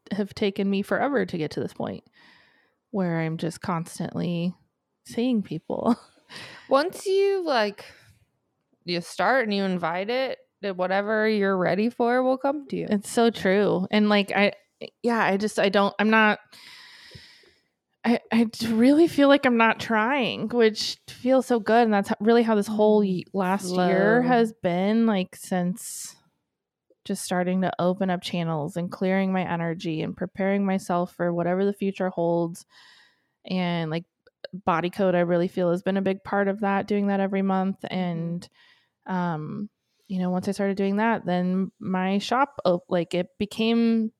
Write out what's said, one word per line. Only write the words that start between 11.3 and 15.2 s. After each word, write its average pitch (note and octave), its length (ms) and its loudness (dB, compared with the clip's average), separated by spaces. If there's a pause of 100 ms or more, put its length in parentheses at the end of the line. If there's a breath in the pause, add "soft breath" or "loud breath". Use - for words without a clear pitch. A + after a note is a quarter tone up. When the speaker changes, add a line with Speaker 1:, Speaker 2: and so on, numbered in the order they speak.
Speaker 2:
ready F3+ 320 2
for B3 340 0
will B3+ 140 2
come C#4+ 320 -4
to G3 80 -6
you. E3+ 120 -6
Speaker 1:
It's G#3 220 -2
so A#3 180 4
true. F#3+ 600 2
And, G#3 180 4
like, G3+ 220 2
I, G3+ 220 2 (500)
yeah, A3+ 200 0